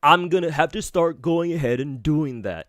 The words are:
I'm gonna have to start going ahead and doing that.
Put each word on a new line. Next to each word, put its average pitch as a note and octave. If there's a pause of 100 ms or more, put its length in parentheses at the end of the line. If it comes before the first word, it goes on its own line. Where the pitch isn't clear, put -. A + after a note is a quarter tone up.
I'm F3
gonna F3
have D#3
to G#3+
start E3
going E3+
ahead B2+
and C3+
doing D3
that. F2